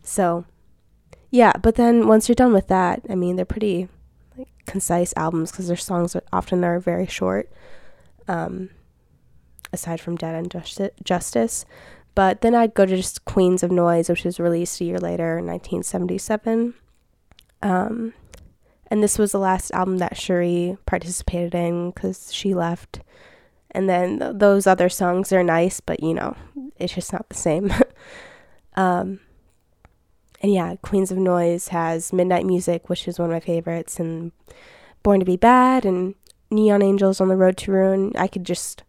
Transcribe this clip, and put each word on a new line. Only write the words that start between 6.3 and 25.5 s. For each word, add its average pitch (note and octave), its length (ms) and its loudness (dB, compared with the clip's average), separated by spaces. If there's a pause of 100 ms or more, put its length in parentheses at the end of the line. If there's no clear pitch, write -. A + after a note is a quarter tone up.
often F3+ 300 -2
are F3 160 0
very F3+ 260 -2
short, F#3 440 -4 (760)
um, F#3 420 -8 (1040)
aside E3+ 300 -10
from F3 140 -8
Dead E3 200 -8
End E3+ 160 -8
Justi-, G3 400 -8 (120)
Justice. A3+ 640 -4 (500)
But F#3+ 260 2
then A#3 140 4
I'd A3+ 180 2
go G3 120 4
to F#3 120 0
just - 280 -8
Queens F#3 360 2
of F3 100 -2
Noise, E3+ 380 2
which E3+ 140 -2
was F3 160 -6
released E3+ 420 -2
a F3+ 40 -2
year F3 120 -4
later E3+ 400 -4
in F3 80 -6
nineteen F3 380 -8
seventy-seven. G#3+ 920 -4 (880)
Um, A3 520 -2 (760)
and G#3 160 2
this G#3 160 0
was G#3 120 2
the G3+ 80 -2
last F#3+ 320 0
album F#3 280 -2
that - 180 -4
Cherie F3 680 -2
participated F3 680 -4
in F3 380 -2
'cause - 420 -8
she F#3+ 220 -2
left. E3+ 460 -4 (680)
And F#3+ 160 -2
then F3+ 320 0
th-, - 160 -4
those G3+ 300 6
other F#3 240 4
songs F3+ 420 -2
are F#3 120 4
nice, E3+ 360 0